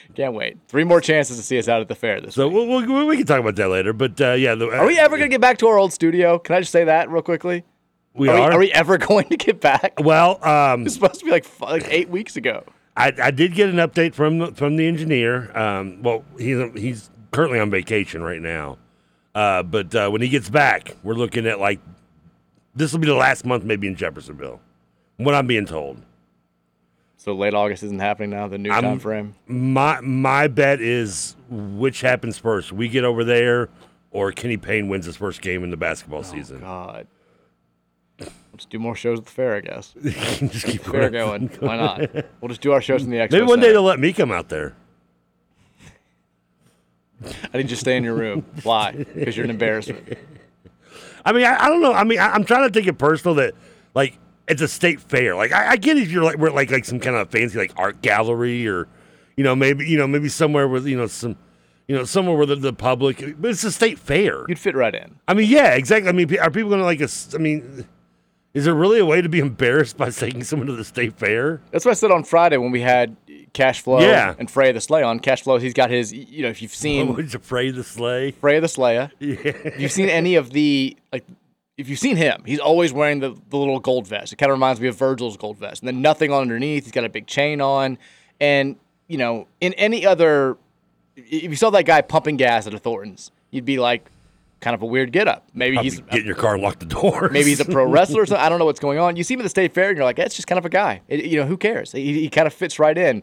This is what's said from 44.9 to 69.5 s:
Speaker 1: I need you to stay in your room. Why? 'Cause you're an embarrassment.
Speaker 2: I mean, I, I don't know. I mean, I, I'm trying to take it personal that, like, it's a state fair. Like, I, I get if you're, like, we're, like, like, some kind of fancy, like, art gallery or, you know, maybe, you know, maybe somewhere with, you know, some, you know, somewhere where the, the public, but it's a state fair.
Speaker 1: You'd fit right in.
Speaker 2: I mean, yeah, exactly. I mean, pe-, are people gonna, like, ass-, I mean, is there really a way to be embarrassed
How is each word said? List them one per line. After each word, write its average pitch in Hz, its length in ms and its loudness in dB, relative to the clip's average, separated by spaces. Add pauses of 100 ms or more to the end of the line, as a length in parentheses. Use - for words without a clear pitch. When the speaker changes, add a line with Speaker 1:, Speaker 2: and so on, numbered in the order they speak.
Speaker 1:
I - 40 -8
need 135 80 -2
you 131 60 -6
to 120 60 -6
stay 127 200 -2
in 123 80 -2
your 117 100 -4
room. 113 300 -4 (180)
Why? 107 300 0 (320)
'Cause 113 120 -4
you're 117 80 -4
an 117 60 2
embarrassment. 110 680 -4 (1040)
Speaker 2:
I 208 80 4
mean, 247 120 4
I, 240 200 4
I 262 40 6
don't 330 120 4
know. 277 120 6
I 196 120 4
mean, 226 140 2
I, 196 120 2
I'm 208 140 2
trying 247 260 4
to 190 80 0
take 202 80 2
it 160 120 0
personal 156 380 2
that, 127 180 2 (400)
like, 135 240 0 (300)
it's 151 140 0
a 147 60 0
state - 320 0
fair. 123 340 0
Like, 107 180 0
I, 208 200 2
I 254 40 6
get 285 200 2
if 208 140 2
you're, 170 120 0
like, 160 140 2
we're, 156 140 2
like, 139 200 0
like, 131 140 0
some 127 160 -8
kind 123 160 -2
of 101 140 -2
fancy, 113 280 0
like, 95 180 -4
art 98 260 -2
gallery 117 640 0
or, 90 180 -4 (500)
you 139 80 0
know, 131 120 2
maybe, 139 320 0
you 160 100 4
know, 139 80 2
maybe 147 220 -2
somewhere 147 400 2
with, 127 180 -2
you 135 100 -2
know, 120 100 -2
some, 113 300 -8 (520)
you 139 80 -2
know, 127 80 -2
somewhere 180 320 0
where 147 100 4
the, 139 100 0
the 135 160 -2
public, 127 460 0 (220)
but 226 100 -2
it's 208 140 -4
a 208 80 -4
state 226 260 0
fair. 165 500 0
Speaker 1:
You'd 170 100 -4
fit 185 180 -4
right 117 180 2
in. - 220 -14 (100)
Speaker 2:
I 185 80 2
mean, 214 160 4
yeah, 262 240 6
exactly. 180 340 2
I 180 40 2
mean, 180 160 2
pe-, 175 100 0
are 165 120 2
people 208 200 -4
gonna, 196 140 2
like, 170 160 0
ass-, - 340 -6
I 151 40 -6
mean, 151 480 -4 (680)
is 143 120 -2
there 165 80 4
really 196 260 4
a 185 60 4
way 160 140 4
to 175 80 -2
be 165 120 0
embarrassed 131 560 0